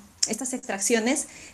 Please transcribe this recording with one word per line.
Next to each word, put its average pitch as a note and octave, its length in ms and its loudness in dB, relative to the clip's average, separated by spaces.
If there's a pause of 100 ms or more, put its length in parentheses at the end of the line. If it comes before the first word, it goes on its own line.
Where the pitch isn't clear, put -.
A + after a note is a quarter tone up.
(280)
estas B3+ 260 -2
extracciones, A3+ 720 2 (260)